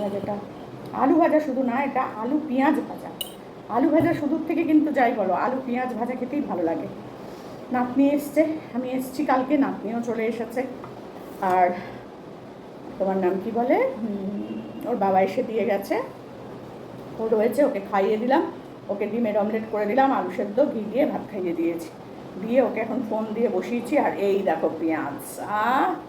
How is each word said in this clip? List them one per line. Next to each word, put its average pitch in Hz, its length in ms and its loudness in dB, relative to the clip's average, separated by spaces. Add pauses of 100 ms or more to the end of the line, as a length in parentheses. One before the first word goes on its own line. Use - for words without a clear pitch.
ভাজাটা, 202 340 -6 (680)
আলু 294 200 4
ভাজা 302 260 6
শুধু 254 220 0
না, 233 60 -2 (120)
এটা 254 160 0 (180)
আলু 254 140 -2 (120)
পেঁয়াজ 262 280 4 (120)
ভাজা। - 240 -10 (640)
আলু 277 180 4
ভাজা 330 180 6 (100)
শুধুর 302 280 0
থেকে 330 200 0
কিন্তু 302 280 6
যাই 247 220 4
বলো, 190 140 2 (120)
আলু 247 200 0
পেঁয়াজ 247 240 -2 (100)
ভাজা 247 200 -2
খেতেই - 300 -2
ভালো 180 200 -2
লাগে। 156 180 -4 (840)
নাতনি 247 320 4 (100)
এসছে, 302 260 2 (340)
আমি 254 120 -2 (100)
এসছি - 240 -4 (100)
কালকে, 262 220 2 (120)
নাতনিও 202 340 -4 (100)
চলে 220 220 0
এসেছে। 233 300 -4 (920)
আর 185 140 6 (1300)
তোমার 190 260 2
নাম 180 100 4 (100)
কি 226 60 -4 (100)
বলে, 269 180 4 (220)
হুম, 208 880 -6
ওর 240 140 0
বাবা 190 240 6
এসে 233 220 -2
দিয়ে 220 220 0
গেছে, 196 240 0 (1200)
ও - 20 -2 (140)
রয়েছে, 233 320 4
ওকে 196 220 0
খাইয়ে 214 340 4
দিলাম, 269 200 6 (480)
ওকে 202 200 -2
ডিমের 220 320 0
অমলেট 220 300 0
করে 208 180 2
দিলাম, 269 260 6
আলু 185 200 -2
সেদ্ধ 202 200 -2 (160)
ঘি 226 80 -4 (100)
দিয়ে 254 200 4
ভাত 185 200 -4
খাইয়ে 180 280 -2
দিয়েছি, 165 300 -2 (520)
দিয়ে 233 260 2
ওকে 208 180 -2
এখন 247 140 -2 (100)
ফোন 220 140 0 (120)
দিয়ে 233 200 2
বসিয়েছি। 220 380 -2 (120)
আর 214 60 2 (160)
এই 196 100 4 (120)
দেখো 160 200 2 (100)
পেঁয়াজ, 151 420 -2 (380)
আহ, 262 300 4 (200)